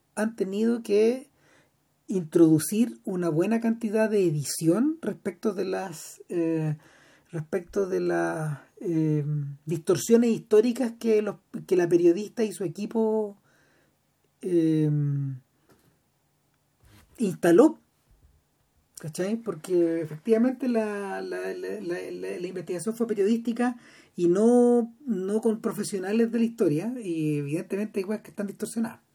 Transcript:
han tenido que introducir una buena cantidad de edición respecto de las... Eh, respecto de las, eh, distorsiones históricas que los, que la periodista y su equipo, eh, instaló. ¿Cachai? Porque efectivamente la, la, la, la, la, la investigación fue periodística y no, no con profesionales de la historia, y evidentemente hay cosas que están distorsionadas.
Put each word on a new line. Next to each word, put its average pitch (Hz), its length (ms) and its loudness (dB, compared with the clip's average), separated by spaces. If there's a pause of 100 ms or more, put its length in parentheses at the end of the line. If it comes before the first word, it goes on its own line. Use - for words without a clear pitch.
(140)
han 214 220 -2
tenido 220 460 -2
que 220 480 2 (760)
introducir 170 1000 2
una 180 260 -2
buena 202 320 0
cantidad 220 480 0
de 202 160 2
edición 170 720 0
respecto 196 540 -6
de 185 100 -4
las... 185 640 -8
Eh, 160 480 -2 (540)
respecto 180 580 -4
de 180 120 -2
las, 170 580 -4 (220)
eh, 156 440 0 (400)
distorsiones 208 680 2
históricas 226 680 2
que 220 240 2
los, 202 140 -6 (300)
que 185 100 2
la 175 120 4
periodista 175 560 2
y 202 80 -2
su 190 120 -8
equipo, 214 720 -2 (1040)
eh, 160 480 2 (2250)
instaló. 185 640 4 (1200)
¿Cachai? 180 380 -4
Porque 170 680 0
efectivamente 226 640 0
la, 202 540 -4
la, 185 320 -8
la, 101 260 -8
la, 180 300 -6
la, 180 280 -8
la 175 80 -6
investigación 185 480 -6
fue 226 120 -2
periodística 233 760 -2 (340)
y 175 140 2
no, 233 640 4 (120)
no 202 340 -2
con 220 200 0
profesionales 208 720 -2
de 233 80 -2
la 226 60 4
historia, 208 580 0
y 156 360 -2
evidentemente 196 640 -4
hay 185 40 -6
cosas 208 180 -6
que - 80 -20
están 202 160 -8
distorsionadas. 220 540 -8 (140)